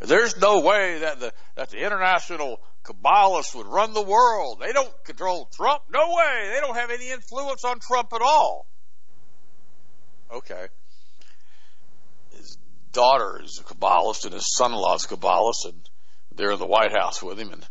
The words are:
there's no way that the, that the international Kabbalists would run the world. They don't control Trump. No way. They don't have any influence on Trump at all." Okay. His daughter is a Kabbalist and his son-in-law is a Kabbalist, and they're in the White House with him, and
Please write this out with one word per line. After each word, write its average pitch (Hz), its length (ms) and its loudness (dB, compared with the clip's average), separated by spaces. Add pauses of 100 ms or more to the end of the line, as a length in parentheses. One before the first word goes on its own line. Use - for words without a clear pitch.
there's 196 400 4
no 202 200 6
way 180 400 2
that 151 200 -2
the, 117 120 -4 (240)
that 131 140 -4
the 151 140 -4
international 180 760 0 (220)
Kabbalists 165 720 4
would 110 120 -6
run 202 260 0
the 214 100 0
world. 202 580 4
They 185 120 -2
don't 269 320 0
control 175 480 -2
Trump. 277 380 2
No 320 240 2
way. 254 400 2
They 277 60 0
don't 262 160 -2
have 240 140 -2
any 247 200 -4
influence 262 540 -4
on 247 160 0
Trump 240 340 0
at 226 80 0
all." 233 440 4 (1700)
Okay. 95 340 -6 (1700)
His - 240 -6 (360)
daughter 123 520 4
is - 160 -6
a - 40 -6
Kabbalist 92 600 2
and 101 80 -4
his 95 220 -2
son-in-law 107 400 2
is 98 100 0
a - 40 -4
Kabbalist, 95 580 2
and 87 220 -6 (460)
they're 101 180 0
in 98 60 0
the 92 80 -4
White 104 260 4
House 92 300 0
with 95 160 -6
him, 107 140 -6
and - 180 -6